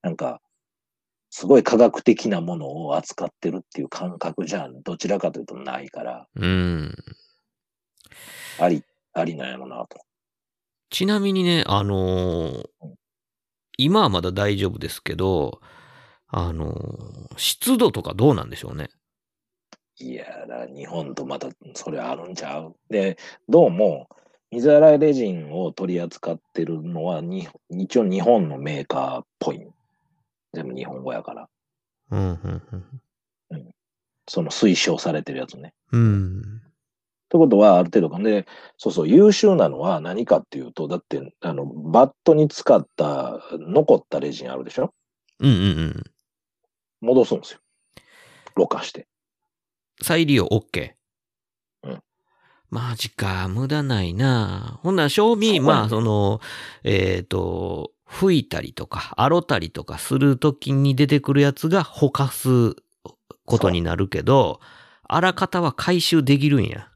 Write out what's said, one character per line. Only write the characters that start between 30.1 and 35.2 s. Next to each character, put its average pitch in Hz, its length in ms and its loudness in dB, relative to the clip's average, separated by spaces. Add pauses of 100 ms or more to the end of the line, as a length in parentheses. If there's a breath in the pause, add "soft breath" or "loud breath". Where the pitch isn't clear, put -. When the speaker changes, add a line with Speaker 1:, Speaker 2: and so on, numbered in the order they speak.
Speaker 1:
全 78 140 -10
部 62 80 -12
日 64 100 -12
本 65 160 -14
語 65 120 -8
や 57 100 -8
か - 100 -16
ら。 - 160 -18 (640)
Speaker 2:
う 101 60 -4
ん、 - 20 -2
う 98 40 -2
ん、 87 380 -6 (100)
う 107 40 -12
ん。 95 260 -16 (500)
Speaker 1:
う 170 40 -12
ん。 175 160 -16 (560)
そ - 160 -4
の 80 80 -8
推 98 240 4
奨 - 240 -2
さ - 120 -4
れ 73 120 -4